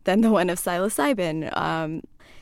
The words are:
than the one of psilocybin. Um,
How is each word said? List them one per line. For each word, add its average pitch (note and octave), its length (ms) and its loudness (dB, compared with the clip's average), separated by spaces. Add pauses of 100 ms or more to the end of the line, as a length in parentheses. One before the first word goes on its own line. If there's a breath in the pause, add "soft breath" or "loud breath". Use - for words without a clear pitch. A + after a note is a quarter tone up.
than G3 180 4
the A3+ 80 4
one F3+ 200 4
of F3 100 -2
psilocybin. F3+ 960 -2
Um, D#3+ 440 -4 (400 soft breath)